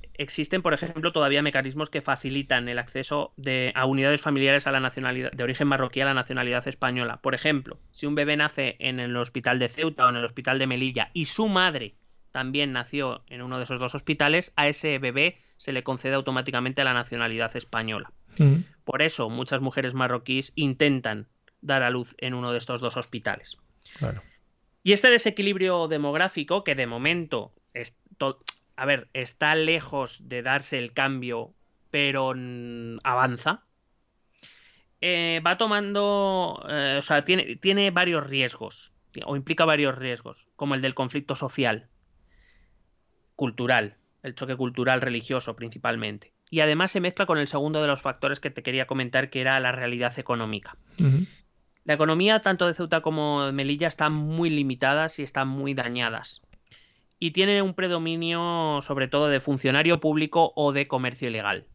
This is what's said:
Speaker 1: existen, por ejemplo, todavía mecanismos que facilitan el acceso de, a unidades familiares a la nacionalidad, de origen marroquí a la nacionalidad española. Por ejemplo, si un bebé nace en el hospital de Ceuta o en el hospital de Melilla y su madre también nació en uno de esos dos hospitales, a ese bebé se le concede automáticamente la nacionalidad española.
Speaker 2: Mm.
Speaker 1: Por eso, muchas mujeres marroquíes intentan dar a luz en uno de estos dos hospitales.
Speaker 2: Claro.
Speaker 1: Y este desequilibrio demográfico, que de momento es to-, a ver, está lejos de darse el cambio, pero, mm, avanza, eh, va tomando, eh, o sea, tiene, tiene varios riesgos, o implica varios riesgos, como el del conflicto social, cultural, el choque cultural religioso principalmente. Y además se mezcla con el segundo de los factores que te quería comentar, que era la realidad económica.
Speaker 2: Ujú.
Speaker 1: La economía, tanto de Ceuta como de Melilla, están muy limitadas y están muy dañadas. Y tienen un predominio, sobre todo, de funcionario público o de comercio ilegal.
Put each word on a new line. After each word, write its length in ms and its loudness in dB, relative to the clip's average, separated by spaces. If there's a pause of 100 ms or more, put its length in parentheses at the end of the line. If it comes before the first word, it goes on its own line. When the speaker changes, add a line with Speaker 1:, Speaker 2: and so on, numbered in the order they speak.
(160)
Speaker 1:
existen, 480 -4
por 100 2
ejemplo, 380 -2
todavía 320 4
mecanismos 480 -2
que 100 -4
facilitan 640 -2
el 120 -4
acceso 580 -4
de, 380 -2
a 100 2
unidades 360 4
familiares 440 4
a 60 0
la 80 2
nacionalidad, 520 -4
de 120 -6
origen 240 2
marroquí 340 2
a 40 2
la 100 2
nacionalidad 520 -2
española. 540 -2
Por 140 0
ejemplo, 420 0 (140)
si 160 -6
un 80 0
bebé 220 2
nace 420 0
en 200 -4
el 180 -4
hospital 420 0
de 100 2
Ceuta 380 2
o 20 8
en 60 0
el 100 -4
hospital 320 -2
de 80 0
Melilla 480 -2
y 120 -2
su 220 0
madre 460 0 (380)
también 420 -2
nació 540 -4
en 160 -14
uno 160 -8
de 60 -6
esos 140 -6
dos 140 -4
hospitales, 640 2
a 120 2
ese 300 -2
bebé 400 0 (200)
se 160 -8
le 100 -4
concede 320 -2
automáticamente 680 -2
la 120 2
nacionalidad 600 -2
española. 580 -6 (260)
Speaker 2:
Mm. 220 8 (220)
Speaker 1:
Por 200 0
eso, 260 0
muchas 320 -4
mujeres 320 -2
marroquíes 640 -2
intentan 720 0 (340)
dar 220 0
a 80 2
luz 260 -6
en 160 -6
uno 180 -4
de 60 -2
estos 240 -6
dos 160 -4
hospitales. 600 -8 (420)
Speaker 2:
Claro. 240 -4 (600)
Speaker 1:
Y 100 8
este 180 6
desequilibrio 760 2
demográfico, 760 0
que 100 0
de 140 -2
momento 640 -2 (220)
es 200 -12 (220)
to-, 220 -2 (360)
a 120 -4
ver, 260 2
está 400 0
lejos 720 -2
de 140 -6
darse 380 -2
el 120 -6
cambio, 640 -2 (380)
pero, 440 0
mm, 680 -10
avanza, 580 0 (1400)
eh, 460 0
va 120 4
tomando, 1120 0
eh, 300 0
o 60 -2
sea, 200 2
tiene, 340 0
tiene 340 2
varios 340 2
riesgos, 640 -6 (360)
o 80 -2
implica 300 2
varios 340 4
riesgos, 560 -10
como 180 -2
el 80 0
del 140 -2
conflicto 400 -4
social, 520 -2 (1500)
cultural, 640 0 (260)
el 100 -10
choque 220 -8
cultural 460 0
religioso 540 -4
principalmente. 800 -6 (160)
Y 120 0
además 300 4
se 100 -2
mezcla 260 0
con 100 2
el 100 0
segundo 360 -2
de 40 2
los 140 0
factores 380 -2
que 100 -6
te 140 -14
quería 240 -2
comentar, 420 -2
que 120 -4
era 180 2
la 120 0
realidad 460 -2
económica. 580 -4 (240)
Speaker 2:
Ujú. 280 4 (560)
Speaker 1:
La 120 2
economía, 460 4
tanto 260 2
de 80 0
Ceuta 260 0
como 460 0
de 60 -2
Melilla, 340 0
están 260 0
muy 380 0
limitadas 640 0
y 60 -6
están 240 -2
muy 260 -4
dañadas. 680 -4 (760)
Y 140 -2
tienen 320 4
un 100 -2
predominio, 1080 -2
sobre 240 -2
todo, 220 2
de 100 2
funcionario 600 2
público 560 2
o 180 2
de 140 0
comercio 420 -2
ilegal. 460 -4